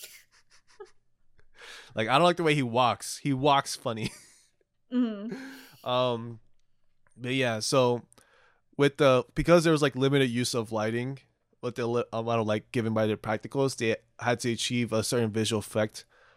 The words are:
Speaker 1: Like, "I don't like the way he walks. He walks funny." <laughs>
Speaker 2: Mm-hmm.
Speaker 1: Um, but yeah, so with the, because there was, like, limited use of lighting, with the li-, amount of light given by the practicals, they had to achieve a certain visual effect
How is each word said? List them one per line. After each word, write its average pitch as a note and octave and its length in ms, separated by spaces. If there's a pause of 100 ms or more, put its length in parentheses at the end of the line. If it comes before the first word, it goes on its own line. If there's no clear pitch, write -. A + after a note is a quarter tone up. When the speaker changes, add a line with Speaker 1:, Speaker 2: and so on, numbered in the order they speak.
(2000)
Speaker 1:
Like, A2 120
"I A#2 60
don't D3+ 100
like F3 140
the F3+ 60
way D3+ 120
he C#3+ 80
walks. A#2 540
He C#3+ 160
walks C#3 420
funny." A2 400
<laughs> - 60 (720)
Speaker 2:
Mm-hmm. B3 960
Speaker 1:
Um, A#2+ 500 (760)
but B2 160
yeah, A#2+ 280
so B2 420 (720)
with C#3 200
the, C3 260 (100)
because E3 300
there D#3+ 100
was, D3 80
like, C#3+ 140
limited C3+ 340
use A#2+ 240
of A2+ 180
lighting, A#2 460 (460)
with B2 120
the A#2 120
li-, A#2+ 160 (100)
amount A2+ 280
of A2 40
light G#2+ 260
given A2+ 220
by A2 140
the G#2+ 100
practicals, B2+ 580
they A2 200 (240)
had A#2+ 220
to A#2+ 100
achieve A#2 420
a A2 100
certain A#2 280
visual G#2+ 300
effect - 440 (320)